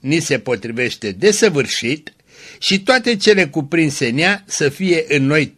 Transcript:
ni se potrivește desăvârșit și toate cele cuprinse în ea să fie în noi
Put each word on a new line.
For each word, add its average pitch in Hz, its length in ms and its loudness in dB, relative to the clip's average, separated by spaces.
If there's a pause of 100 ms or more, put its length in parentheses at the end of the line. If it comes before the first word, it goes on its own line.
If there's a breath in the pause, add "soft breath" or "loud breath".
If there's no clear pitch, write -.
ni 151 200 0
se 143 180 -2
potrivește 113 720 -4
desăvârșit 147 1000 0 (460 loud breath)
și 196 220 -2
toate 247 360 2
cele 196 300 4
cuprinse 143 600 -2
în 120 100 -2
ea 196 280 0
să - 220 -2
fie 165 400 0
în 139 180 2
noi 147 320 0